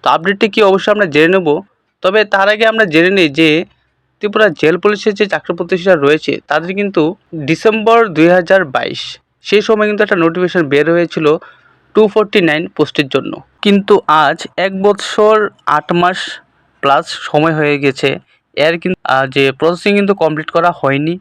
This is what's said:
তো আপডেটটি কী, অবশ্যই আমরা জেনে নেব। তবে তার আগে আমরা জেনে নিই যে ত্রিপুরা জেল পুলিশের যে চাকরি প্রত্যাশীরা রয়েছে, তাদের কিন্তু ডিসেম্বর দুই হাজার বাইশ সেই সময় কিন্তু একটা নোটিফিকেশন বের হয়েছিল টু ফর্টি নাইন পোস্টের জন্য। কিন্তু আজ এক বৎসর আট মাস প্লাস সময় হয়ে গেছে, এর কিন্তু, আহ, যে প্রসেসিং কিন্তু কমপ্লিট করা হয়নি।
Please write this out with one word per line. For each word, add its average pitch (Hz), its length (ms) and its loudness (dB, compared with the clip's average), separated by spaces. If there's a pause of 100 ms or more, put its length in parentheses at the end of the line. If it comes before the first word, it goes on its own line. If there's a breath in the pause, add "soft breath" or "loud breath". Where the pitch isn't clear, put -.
তো - 40 0
আপডেটটি 180 400 0
কী, 220 140 0
অবশ্যই 196 320 2
আমরা 208 120 0
জেনে 156 260 2
নেব। 185 160 0 (540)
তবে 190 220 2
তার 196 240 0
আগে 214 180 0
আমরা 220 200 2
জেনে 165 240 2
নিই 185 220 2
যে 160 160 2 (760)
ত্রিপুরা 208 240 0 (120)
জেল 160 200 2
পুলিশের 208 360 0
যে 214 120 0
চাকরি 175 280 -6
প্রত্যাশীরা 180 420 0
রয়েছে, 143 360 0 (140)
তাদের 160 280 -4
কিন্তু 196 280 -2 (420)
ডিসেম্বর 220 540 0 (140)
দুই 156 160 2
হাজার 180 380 2
বাইশ 123 340 -6 (460)
সেই 208 160 2
সময় 208 260 0
কিন্তু 208 140 -2
একটা 202 200 -2
নোটিফিকেশন 170 460 0
বের 143 220 2
হয়েছিল 170 360 -2 (680 loud breath)
টু 214 120 4
ফর্টি 208 420 0
নাইন 151 140 -2 (120)
পোস্টের 147 340 -2
জন্য। - 240 -4 (300)
কিন্তু 202 320 2 (280)
আজ 147 160 0 (180)
এক 190 160 -2 (100)
বৎসর 208 540 2 (400)
আট - 180 -4
মাস 175 260 0 (640)
প্লাস 143 240 2 (160)
সময় 156 360 0
হয়ে 147 200 0
গেছে, 139 300 0 (480)
এর 160 260 2
কিন্তু, - 240 -4
আহ, 131 180 0 (100)
যে 139 100 2 (140)
প্রসেসিং 175 400 0
কিন্তু 202 160 0
কমপ্লিট 156 360 -4
করা 170 200 2 (100)
হয়নি। 147 400 -2